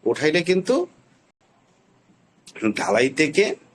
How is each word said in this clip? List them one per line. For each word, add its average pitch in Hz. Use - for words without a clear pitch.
উঠাইলে 151
কিন্তু 190
ঢালাই 117
থেকে 156